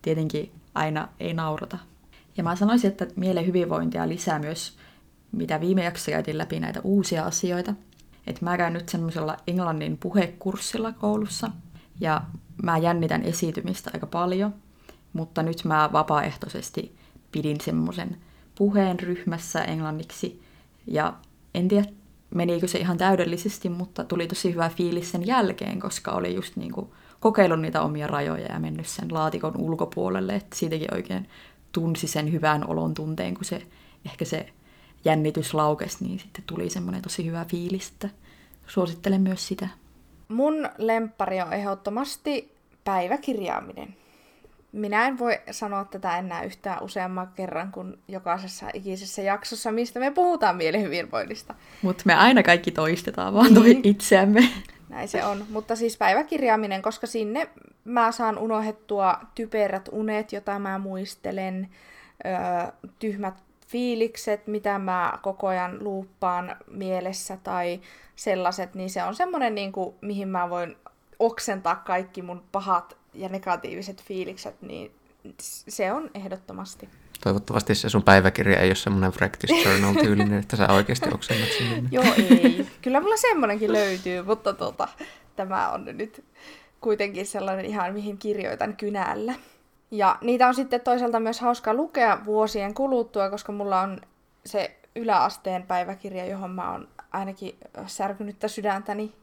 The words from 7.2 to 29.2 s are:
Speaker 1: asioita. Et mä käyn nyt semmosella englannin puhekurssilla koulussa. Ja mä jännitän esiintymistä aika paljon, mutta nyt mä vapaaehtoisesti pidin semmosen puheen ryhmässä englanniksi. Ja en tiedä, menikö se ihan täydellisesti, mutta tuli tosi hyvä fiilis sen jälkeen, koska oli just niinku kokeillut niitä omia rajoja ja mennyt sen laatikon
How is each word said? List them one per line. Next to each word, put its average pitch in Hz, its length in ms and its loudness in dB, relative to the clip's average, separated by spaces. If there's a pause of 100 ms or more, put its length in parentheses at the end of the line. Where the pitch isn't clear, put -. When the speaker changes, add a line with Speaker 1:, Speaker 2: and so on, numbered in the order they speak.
Speaker 1:
asioita. 180 500 -2 (520)
Et - 160 -8
mä 175 140 -2
käyn 170 160 0
nyt 170 160 -6
semmosella 160 480 -4 (100)
englannin 160 520 -2
puhekurssilla 190 960 -2
koulussa. 214 580 -2 (500)
Ja 156 220 0 (400)
mä 170 160 2
jännitän 165 440 2
esiintymistä 170 720 -4
aika 160 120 -6
paljon, 185 480 0 (600)
mutta 160 280 -4
nyt 165 220 -2
mä 156 280 4
vapaaehtoisesti - 1040 -2 (360)
pidin 147 280 -2
semmosen 175 560 -4 (380)
puheen 196 460 2
ryhmässä 175 640 -4
englanniksi. 160 800 -6 (440)
Ja 151 280 0 (400)
en 180 140 2
tiedä, 202 180 4 (480)
menikö 175 340 0
se 180 100 -2
ihan 175 200 0
täydellisesti, 180 680 2
mutta 180 360 -6
tuli 170 220 -2
tosi 175 260 -2
hyvä 165 160 0
fiilis 170 420 -2
sen 175 160 -4
jälkeen, 233 540 0
koska - 300 -6
oli 87 240 -2
just - 220 -6
niinku - 380 -8 (260)
kokeillut 190 400 4
niitä 160 220 -2
omia 151 240 -4
rajoja 147 460 -4
ja 160 80 -6
mennyt 156 260 -6
sen - 280 -8
laatikon 156 420 -2